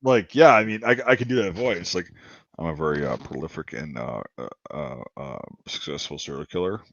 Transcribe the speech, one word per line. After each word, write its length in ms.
like, 320
yeah, 180
I 120
mean, 200
I, 120
I 80
can 120
do 160
that 100
voice. 420
Like, 160
I'm 100
a 80
very, 300
uh, 120
prolific 560
and, 240
uh, 240
uh, 100
uh, 320
uh, 220
successful 520
serial 260
killer. 360